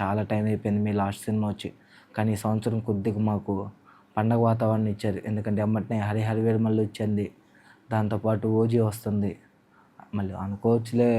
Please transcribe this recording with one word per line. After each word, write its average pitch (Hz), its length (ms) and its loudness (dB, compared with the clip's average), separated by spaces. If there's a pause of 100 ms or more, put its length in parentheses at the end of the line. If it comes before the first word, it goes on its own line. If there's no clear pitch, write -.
చాలా 101 200 0
టైమ్ 107 240 0
అయిపోయింది 107 360 0
మీ 104 100 0
లాస్ట్ 98 320 -2
సినిమా 107 240 0
వచ్చి. 98 200 -6 (480)
కానీ 110 160 0
ఈ 107 40 0
సంవత్సరం 110 440 0
కొద్దిగా 104 400 -2
మాకు 104 320 0 (640)
పండగ 113 220 2
వాతావరణం 113 480 2
ఇచ్చారు. 104 400 -2
ఎందుకంటే 107 360 -2
ఎమ్మటనే 107 360 0
హరి 104 240 0
హరి 110 180 0
వీరమల్లి 110 420 2
వచ్చింది, 104 440 -2 (640)
దాంతోపాటు 110 560 0
ఓజీ 113 300 2
వస్తుంది. 104 540 0 (800)
మళ్ళీ 95 200 -4
అనుకోవచ్చులే, 113 760 0 (100)